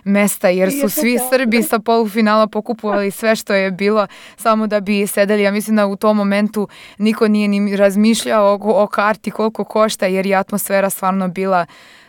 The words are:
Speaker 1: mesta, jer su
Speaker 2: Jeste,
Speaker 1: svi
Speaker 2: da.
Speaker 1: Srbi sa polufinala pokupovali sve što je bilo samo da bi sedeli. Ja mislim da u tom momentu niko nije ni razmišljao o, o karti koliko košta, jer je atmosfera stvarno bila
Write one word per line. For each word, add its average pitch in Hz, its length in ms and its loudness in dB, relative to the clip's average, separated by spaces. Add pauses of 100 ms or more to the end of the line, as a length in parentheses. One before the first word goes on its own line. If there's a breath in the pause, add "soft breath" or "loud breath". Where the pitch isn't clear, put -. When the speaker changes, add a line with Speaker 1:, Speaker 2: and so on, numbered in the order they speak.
Speaker 1:
mesta, 202 440 0
jer 185 220 2
su 277 60 -2
Speaker 2:
Jeste, 208 240 -2
Speaker 1:
svi 240 180 0
Speaker 2:
da. 254 120 -2
Speaker 1:
Srbi 240 320 2
sa 226 160 -2
polufinala 220 680 2
pokupovali 208 640 -4
sve 220 260 -2
što 220 180 -4
je 190 160 0
bilo 202 360 0 (300 loud breath)
samo 220 300 0
da 208 140 0
bi 202 260 0
sedeli. 202 360 0
Ja 202 80 2
mislim 214 260 -2
da 208 100 2
u 196 100 -4
tom 214 200 0
momentu 202 520 -2 (300 loud breath)
niko 220 300 0
nije 208 200 2
ni 202 280 -2
razmišljao 208 840 2
o, 208 200 2
o 208 40 2
karti 214 440 -2
koliko 220 340 -4
košta, 214 420 -2
jer 190 200 -2
je 190 100 2
atmosfera 196 540 -2
stvarno 190 380 -2
bila 180 380 -2 (420 loud breath)